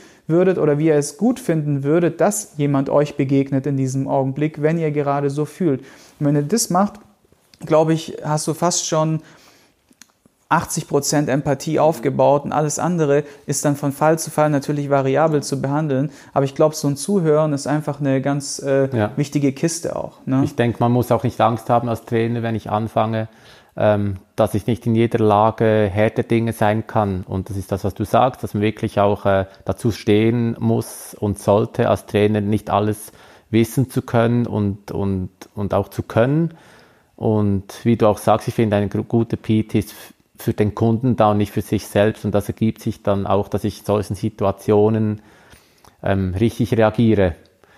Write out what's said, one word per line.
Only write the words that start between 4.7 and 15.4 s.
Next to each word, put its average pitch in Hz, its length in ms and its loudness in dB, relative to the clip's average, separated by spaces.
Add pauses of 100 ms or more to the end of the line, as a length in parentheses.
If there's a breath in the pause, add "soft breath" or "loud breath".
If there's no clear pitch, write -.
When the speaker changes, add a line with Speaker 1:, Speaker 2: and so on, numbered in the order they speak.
Speaker 1:
ihr 156 120 -2
gerade 143 400 -2
so 147 140 -4
fühlt. 143 380 -2 (360 loud breath)
Und 147 80 -2
wenn 147 100 2
ihr 147 60 2
das 208 280 -2
macht, 190 240 0 (720)
glaube 156 260 2
ich, 160 320 -4
hast 151 220 -4
du 156 80 -2
fast 175 320 -2
schon 160 340 -2 (1300 soft breath)
achtzig 170 380 -2
Prozent 147 420 0
Empathie 143 520 -2
aufgebaut 143 640 2
und - 80 -6
alles 147 260 -2
andere 151 460 0 (220 loud breath)
ist - 180 -4
dann 147 120 0
von 139 160 -4
Fall 156 260 2
zu 160 120 -10
Fall 151 180 0
natürlich 143 400 -2
variabel 139 540 2